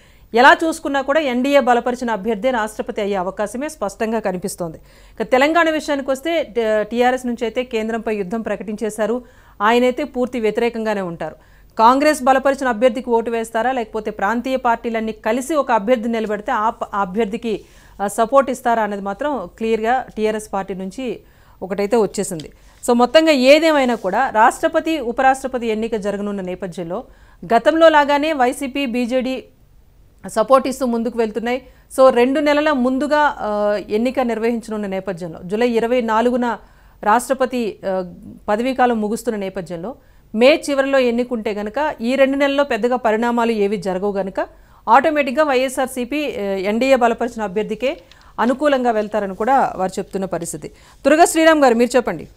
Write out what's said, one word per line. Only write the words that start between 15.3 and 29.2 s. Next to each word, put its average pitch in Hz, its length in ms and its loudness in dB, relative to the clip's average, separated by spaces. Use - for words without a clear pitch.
ఒక 262 160 0
అభ్యర్థిని 233 420 0
నిలబెడితే 214 380 -4
ఆ 220 180 0
ప-, 233 240 -6
ఆ 202 80 -2
అభ్యర్థికి, 214 600 -4
ఆ, 202 60 -2
సపోర్ట్ 240 440 2
ఇస్తారా 233 320 0
అనేది 202 200 -6
మాత్రం 202 540 -6
క్లియర్గా 226 480 0
టీఆర్ఎస్ 214 360 -4
పార్టీ 196 200 -6
నుంచి 190 460 -8
ఒకటైతే 202 360 0
వచ్చేసింది. 185 540 -2
So, 247 60 4
మొత్తంగా 247 380 6
ఏదేమైనా 277 640 6
కూడా 214 340 -2
రాష్ట్రపతి, 320 720 2
ఉపరాష్ట్రపతి 262 680 0
ఎన్నిక 220 280 -2
జరగనున్న 202 460 -4
నేపథ్యంలో 180 640 -8
గతంలో 320 340 6
లాగానే 294 440 4
వైసీపీ, 277 520 -2
బీజేడీ 247 580 -2